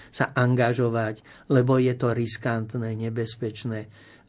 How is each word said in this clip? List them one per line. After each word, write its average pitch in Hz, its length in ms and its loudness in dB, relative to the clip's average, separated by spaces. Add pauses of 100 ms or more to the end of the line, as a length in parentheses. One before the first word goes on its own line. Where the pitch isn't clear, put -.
(100)
sa - 240 -4
angažovať, 120 1200 0
lebo 131 240 6
je 127 160 2
to 127 180 0
riskantné, 113 840 -4
nebezpečné. 113 840 -6 (480)